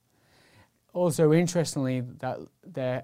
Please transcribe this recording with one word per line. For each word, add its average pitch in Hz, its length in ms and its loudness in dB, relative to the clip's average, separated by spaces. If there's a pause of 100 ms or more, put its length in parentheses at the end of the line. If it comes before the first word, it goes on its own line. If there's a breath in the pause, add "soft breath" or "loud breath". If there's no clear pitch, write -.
(920 soft breath)
Also, 170 400 4
interestingly, 147 720 0 (160)
that 131 200 -6 (240)
their 131 420 -6